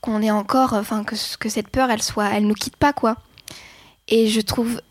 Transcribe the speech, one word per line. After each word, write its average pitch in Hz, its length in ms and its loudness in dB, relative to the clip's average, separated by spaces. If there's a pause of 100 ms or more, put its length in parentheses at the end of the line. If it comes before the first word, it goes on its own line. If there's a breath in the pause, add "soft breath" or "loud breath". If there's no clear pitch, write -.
qu'on 214 220 0
ait 214 80 2
encore, 214 420 2
enfin, 214 320 -2
que, 214 100 -6 (220)
que - 140 -6
cette 202 180 -4
peur, 262 220 0
elle 214 120 0
soit, 208 300 -2
elle 208 140 2
nous 208 80 4
quitte - 220 -8
pas, 285 180 2
quoi. 226 220 0 (920 loud breath)
Et 220 200 4
je 220 120 2
trouve 233 400 -2 (100)